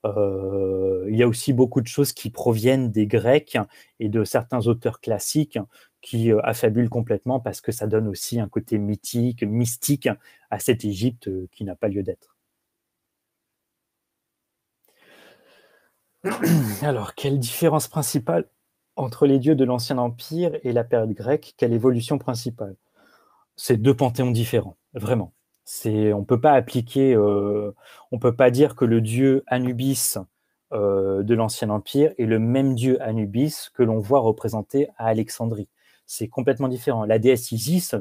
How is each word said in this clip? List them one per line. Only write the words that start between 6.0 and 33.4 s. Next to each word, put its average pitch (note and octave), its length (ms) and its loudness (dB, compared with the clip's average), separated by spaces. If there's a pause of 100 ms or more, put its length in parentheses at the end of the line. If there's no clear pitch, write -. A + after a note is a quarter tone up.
qui, A2+ 280 0
euh, G#2+ 120 4
affabulent A2+ 480 0
complètement A#2+ 500 -2
parce A#2+ 220 -8
que B2+ 100 -6
ça A2 140 -6
donne A2 220 0
aussi G2+ 300 -6
un G#2 100 -2
côté - 280 -4
mythique, A#2 680 -2
mystique A#2+ 680 -2 (400)
à G#2 80 -4
cette B2 260 0
Égypte, G#2+ 440 -4
euh, F#2 240 -8
qui - 120 -10
n'a F#2+ 100 -8
pas - 140 -4
lieu G2 140 -4
d'être. - 340 -10 (4000)
<clears throat> D#3+ 580 0
Alors, B2+ 320 -2
quelle C#3 240 -2
différence D3 500 0
principale D3+ 600 -2 (480)
entre C3 300 0
les C#3 120 6
dieux D3 160 4
de C3 100 4
l'Ancien B2 340 -2
Empire D3+ 540 -4 (100)
et B2+ 100 -4
la A#2 120 0
période A2+ 280 0
grecque ? B2+ 440 -4
Quelle A#2+ 160 0
évolution A#2+ 460 0
principale ? A#2 580 -8 (800)
C'est A#2+ 220 0
deux B2+ 180 4
panthéons B2+ 340 0
différents, A2+ 460 -2 (160)
vraiment. G#2+ 400 -4 (320)
C'est, G#2+ 480 0
on G2+ 120 -2
peut A#2+ 160 2
pas D3 120 6
appliquer, B2+ 640 2
euh, G#2 580 0 (400)
on B2 60 -6
peut A#2+ 180 0
pas B2+ 140 6
dire C3+ 260 2
que - 80 0
le A#2 160 4
dieu C3 460 2
Anubis, B2+ 720 -2 (540)
euh, G2 500 0
de A2 120 2
l'Ancien A2 360 0
Empire C3+ 480 2
est A#2+ 80 0
le A2 120 2
même C3 360 2
dieu B2 280 2
Anubis A2+ 680 -4